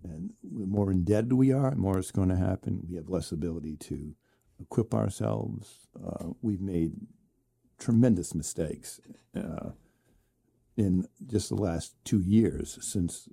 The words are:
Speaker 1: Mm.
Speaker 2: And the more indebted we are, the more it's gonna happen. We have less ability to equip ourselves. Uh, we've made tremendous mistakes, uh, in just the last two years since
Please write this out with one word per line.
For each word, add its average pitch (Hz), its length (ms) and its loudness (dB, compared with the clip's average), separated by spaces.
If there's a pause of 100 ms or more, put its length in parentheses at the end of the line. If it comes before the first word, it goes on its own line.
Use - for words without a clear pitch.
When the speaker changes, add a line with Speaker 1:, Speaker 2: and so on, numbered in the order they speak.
Speaker 1:
Mm. 87 80 -12
Speaker 2:
And 80 220 -10 (100)
the 139 240 -8
more 101 240 2
indebted 104 420 4
we 131 180 6
are, 135 200 4
the 139 60 -2
more 95 200 2
it's 92 140 -4
gonna 92 260 2
happen. 92 500 0
We 87 100 -8
have 80 120 -10
less 85 220 -2
ability 78 460 -4
to 73 380 -10 (440)
equip - 340 -2
ourselves. 107 960 -2 (120)
Uh, 85 300 -10 (120)
we've 104 200 -2
made 85 320 0 (840)
tremendous 113 560 4
mistakes, - 640 -6 (360)
uh, - 360 -8 (1040)
in 95 320 2 (180)
just 104 240 -2
the 107 60 -2
last 87 400 -2 (100)
two 104 160 2
years 90 600 2
since - 520 -4